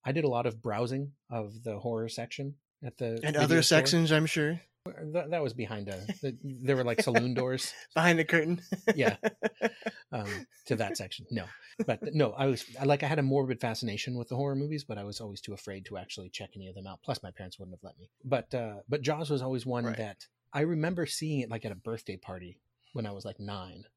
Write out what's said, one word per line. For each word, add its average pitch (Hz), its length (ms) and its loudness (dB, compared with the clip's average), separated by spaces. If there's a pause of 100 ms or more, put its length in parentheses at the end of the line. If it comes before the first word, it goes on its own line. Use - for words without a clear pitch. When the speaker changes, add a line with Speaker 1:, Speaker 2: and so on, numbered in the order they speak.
Speaker 1:
I 131 80 -2
did 151 140 2
a 139 40 6
lot 120 160 2
of 113 160 -2
browsing 123 520 -2 (180)
of 110 320 -6
the 107 160 -4
horror 113 300 -2
section 139 460 -8 (300)
at 120 120 -10
the 117 180 -2
Speaker 2:
And 113 60 -6
Speaker 1:
video 151 200 2
Speaker 2:
other 156 220 8
Speaker 1:
store. 160 160 8
Speaker 2:
sections, 160 320 6
I'm 156 160 6
sure. 160 340 2 (520)
Speaker 1:
That, 165 180 0
that 170 100 2
was 123 120 0
behind 104 360 -4
a, 95 100 -6 (220)
the, 127 220 -4
there 131 320 2
were, 127 80 4
like, 120 180 4
saloon 123 320 4
doors. 127 400 -2 (100)
Speaker 2:
<laughs> - 120 -14
Behind 165 240 8
the 160 60 4
curtain. 170 360 4 (160)
<laughs> - 180 4
Speaker 1:
Yeah. 127 200 4 (960)
Um, 107 160 -4 (400)
to 120 80 2
that 104 200 -2
section. - 360 -8
No. 98 140 -2 (420)
But 127 260 -2
no, 143 200 4
I 139 120 0
was, 131 180 2 (160)
I, 139 60 -4
like, 143 160 6
I 147 60 0
had 151 100 2
a 143 60 4
morbid 135 360 2
fascination 113 560 -2
with 120 140 -6
the 127 60 -2
horror 139 200 0
movies, 143 280 -2
but 104 160 -8
I 101 40 -8
was 104 160 -8
always 101 220 -10
too 104 120 -10
afraid 98 320 -10
to 101 120 -10
actually 92 320 -10
check - 260 -12
any 95 120 -12
of 92 80 -14
them 98 100 -12
out. 95 180 -12
Plus, - 200 -4
my 92 80 -10
parents - 260 -14
wouldn't 90 180 -14
have - 80 -20
let - 140 -18
me. 90 140 -20 (120)
But, 127 300 -2
uh, 110 220 -6 (120)
but 143 140 -2
Jaws 151 300 -2
was 135 100 2
always 127 240 -4
one 120 200 -2
Speaker 3:
Right. 113 120 -2
Speaker 1:
that 104 300 -8 (260)
I 143 80 0
remember 165 460 0
seeing 156 320 -2
it, 117 100 -4
like, 117 160 -6
at 107 60 -4
a 92 40 -6
birthday 110 420 -8
party 90 420 -12 (340)
when 113 140 -4
I 101 40 -8
was, 98 140 -12
like, 104 140 -10
nine. 98 460 -10 (120)